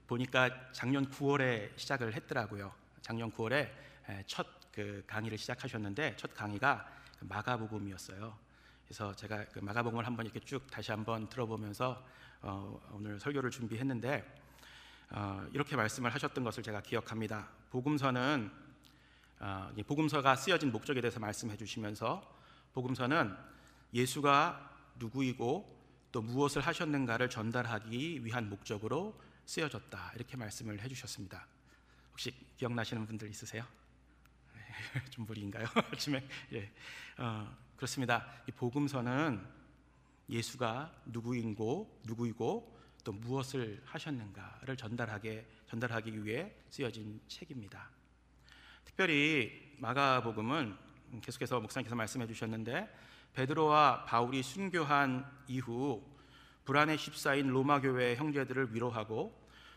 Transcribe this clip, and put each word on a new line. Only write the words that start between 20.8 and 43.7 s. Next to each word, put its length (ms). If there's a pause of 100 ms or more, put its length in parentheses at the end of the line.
대해서 200
말씀해 360
주시면서 800 (380)
복음서는 600 (600)
예수가 1000
누구이고 800 (380)
또 80
무엇을 400
하셨는가를 720
전달하기 960
위한 240
목적으로 680 (280)
쓰여졌다, 720
이렇게 200
말씀을 460
해주셨습니다. 640 (640)
혹시 240 (240)
기억나시는 480
분들 240
있으세요? 340 (1120)
<laughs> 340
좀 160
무리인가요? 400 (120)
<laughs> 140
아침에? 340 (260)
예. 180 (480)
어, 380 (200)
그렇습니다. 500 (200)
이 60
복음서는 920 (840)
예수가 800
누구인고, 1000
누구이고 720 (280)
또 80
무엇을 720